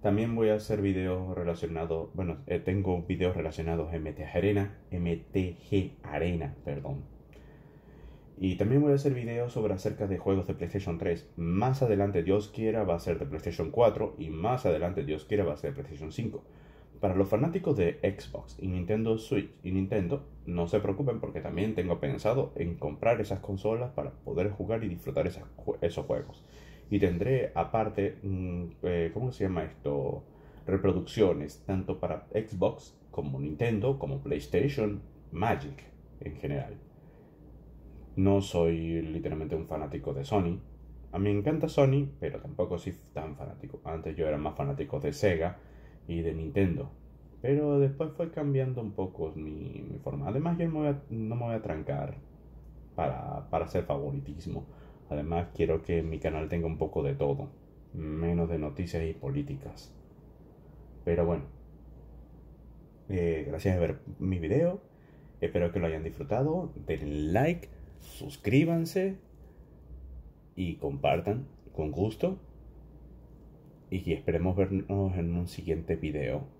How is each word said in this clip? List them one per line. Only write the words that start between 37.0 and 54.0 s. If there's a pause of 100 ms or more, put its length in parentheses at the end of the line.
No
soy
literalmente
un
fanático
de
Sony. (540)
A
mí
me
encanta
Sony, (100)
pero
tampoco
soy (200)
tan
fanático.
Antes
yo
era
más
fanático
de
Sega (500)
y
de
Nintendo. (500)
Pero
después
fue
cambiando
un
poco
mi,
mi
forma.
Además,
yo
no
me
voy
a,
no
me
voy
a
trancar (800)
para,
para
hacer
favoritismo. (420)